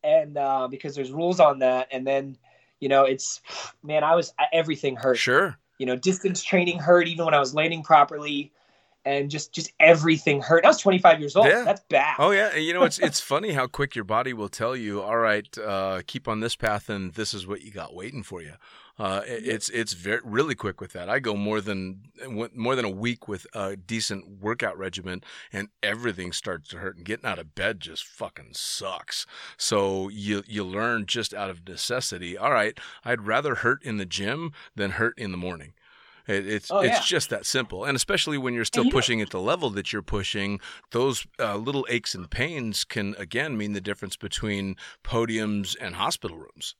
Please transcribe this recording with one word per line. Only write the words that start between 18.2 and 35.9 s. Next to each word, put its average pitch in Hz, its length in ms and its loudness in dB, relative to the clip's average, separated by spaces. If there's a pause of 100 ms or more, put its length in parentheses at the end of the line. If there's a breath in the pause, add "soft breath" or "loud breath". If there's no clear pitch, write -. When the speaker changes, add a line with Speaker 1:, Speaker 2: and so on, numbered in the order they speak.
Speaker 2:
for 90 180 -14
you." 76 120 -18 (440 soft breath)
Uh, 98 300 -2
it, 117 160 -8
Speaker 1:
Yeah. 120 100 -2
Speaker 2:
it's, 107 160 -6
it's 113 240 -4
very, 98 300 -4
really 123 320 -2
quick - 260 -8
with 92 120 -16
that. 90 140 -10
I 120 120 0
go 113 160 -2
more 104 260 -2
than, 95 440 -8 (500)
more 123 200 0
than 127 100 0
a 104 40 -2
week 113 380 -4
with 101 260 -8
a 98 220 -6
decent 98 680 -6
workout 107 340 -4
regimen, 92 460 -8 (320 loud breath)
and 101 140 -6 (160)
everything 101 480 -4
starts 85 380 -8
to 90 80 -16
hurt, 92 200 -10
and 85 80 -20
getting 107 220 -6
out 98 100 -4
of 80 160 -16
bed 98 280 -4
just 80 240 -12
fucking - 480 -14
sucks. - 720 -8 (280 loud breath)
So 98 540 0
you, 101 380 -4
you 107 160 -6
learn 107 420 -2
just 107 260 -4
out 98 200 -6
of 85 160 -16
necessity, 92 680 -6
"All 107 160 0
right, 110 240 2 (280 loud breath)
I'd 117 240 -4
rather 131 260 0
hurt 120 300 0
in 113 140 -4
the 98 100 -4
gym 107 440 -4 (240 loud breath)
than 101 160 -2
hurt 113 240 0
in 107 140 -8
the 92 80 -8
morning." 87 360 -10 (540 soft breath)